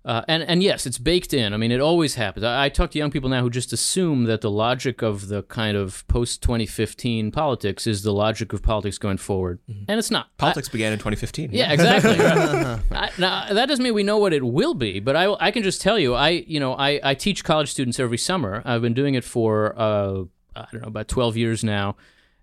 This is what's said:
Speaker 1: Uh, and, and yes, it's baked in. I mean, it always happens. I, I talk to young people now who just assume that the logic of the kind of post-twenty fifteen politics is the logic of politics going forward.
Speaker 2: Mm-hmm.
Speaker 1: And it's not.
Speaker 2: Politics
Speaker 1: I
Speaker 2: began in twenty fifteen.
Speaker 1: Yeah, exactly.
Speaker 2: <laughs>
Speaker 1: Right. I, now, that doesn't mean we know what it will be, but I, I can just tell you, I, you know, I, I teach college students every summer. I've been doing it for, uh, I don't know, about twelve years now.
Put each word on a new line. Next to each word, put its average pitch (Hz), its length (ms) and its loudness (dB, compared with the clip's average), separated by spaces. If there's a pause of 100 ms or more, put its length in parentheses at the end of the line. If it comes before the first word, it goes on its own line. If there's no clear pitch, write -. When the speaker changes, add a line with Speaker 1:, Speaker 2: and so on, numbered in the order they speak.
Speaker 1:
Uh, 117 260 -4
and, 160 160 0
and 170 180 2
yes, 175 240 2
it's 127 100 -4
baked 160 380 0
in. 110 180 2
I 107 60 -2
mean, 113 120 2
it 123 80 2
always 156 360 2
happens. 101 280 -4
I, 120 220 0
I 143 60 2
talk 170 220 0
to 151 60 -4
young 147 120 0
people 135 180 -2
now 131 140 2
who 123 80 2
just 120 200 -4
assume 147 540 0
that 110 160 0
the 107 100 -2
logic 120 520 -2
of 101 260 -2
the 101 140 -4
kind 107 340 -2
of 98 320 -4
post-twenty - 560 0
fifteen 110 640 -2
politics 120 560 -2
is 104 160 0
the 104 120 0
logic 107 400 0
of 98 80 -6
politics 104 340 0
going 98 220 -2
forward. 92 400 -4 (100)
Speaker 2:
Mm-hmm. 101 200 -12
Speaker 1:
And 214 100 0
it's 220 120 -2
not. 156 280 -4
Speaker 2:
Politics 147 320 0
Speaker 1:
I - 20 -8
Speaker 2:
began 110 220 0
in 107 40 -2
twenty 104 200 -2
fifteen. - 340 -8
Speaker 1:
Yeah, 220 180 0
exactly. 208 460 6
Speaker 2:
<laughs> - 20 4
Speaker 1:
Right. - 640 2 (120)
I, - 260 -4
now, 180 340 -2
that 226 140 4
doesn't 262 160 0
mean 247 100 2
we 208 100 2
know 202 140 2
what 202 160 4
it 143 100 2
will 151 300 2
be, 107 280 -2
but 135 160 0
I, 190 220 2
I 180 120 2
can 214 120 0
just 190 200 -2
tell 220 160 4
you, 127 160 2
I, 139 160 4
you 160 300 -2
know, 131 120 0
I, 143 320 0
I 139 100 2
teach - 300 -2
college 156 260 2
students 123 300 -2
every 120 160 0
summer. 120 480 -2
I've 120 160 0
been 117 140 0
doing 135 220 0
it 120 80 -2
for, 107 540 0
uh, 101 440 0 (340)
I 113 160 -14
don't 113 80 -12
know, 117 80 -12
about 107 200 -10
twelve 117 280 0
years 113 260 0
now. 101 340 -2 (460)